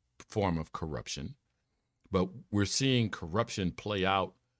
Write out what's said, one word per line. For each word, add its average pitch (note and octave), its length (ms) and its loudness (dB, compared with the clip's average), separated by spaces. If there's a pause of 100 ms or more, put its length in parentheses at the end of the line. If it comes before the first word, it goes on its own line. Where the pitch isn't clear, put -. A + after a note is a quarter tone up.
(180)
form F#2+ 380 0
of D#2 160 -6
corruption, C#2 640 -6 (760)
but F#2 160 4 (220)
we're G2+ 140 4
seeing B2 460 2
corruption F#2 600 -2
play G#2 320 -2
out F#2+ 300 2 (260)